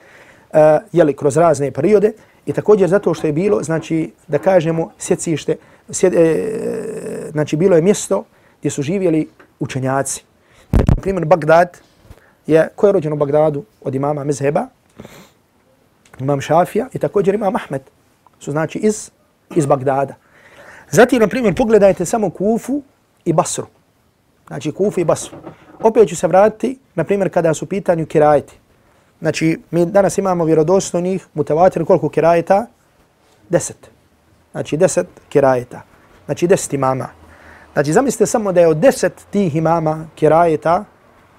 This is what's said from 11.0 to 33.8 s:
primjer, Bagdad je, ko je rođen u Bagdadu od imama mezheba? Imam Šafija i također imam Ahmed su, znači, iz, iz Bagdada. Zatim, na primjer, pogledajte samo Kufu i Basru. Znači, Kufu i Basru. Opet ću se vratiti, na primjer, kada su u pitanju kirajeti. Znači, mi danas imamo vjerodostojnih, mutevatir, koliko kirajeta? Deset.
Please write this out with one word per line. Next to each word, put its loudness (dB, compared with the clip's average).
primjer, -4
Bagdad 2
je, 4
ko 2
je 4
rođen -2
u -4
Bagdadu 0
od -6
imama -4
mezheba? -2
Imam -2
Šafija 0
i -8
također 0
imam -2
Ahmed -8
su, -12
znači, -4
iz, -2
iz 2
Bagdada. -2
Zatim, 4
na 2
primjer, -2
pogledajte 2
samo -2
Kufu -4
i 0
Basru. -2
Znači, -8
Kufu -2
i -2
Basru. -4
Opet 4
ću -10
se -2
vratiti, 2
na -2
primjer, 0
kada 0
su -8
u -12
pitanju -2
kirajeti. 2
Znači, -2
mi 0
danas 0
imamo -2
vjerodostojnih, 0
mutevatir, 0
koliko 2
kirajeta? 2
Deset. -4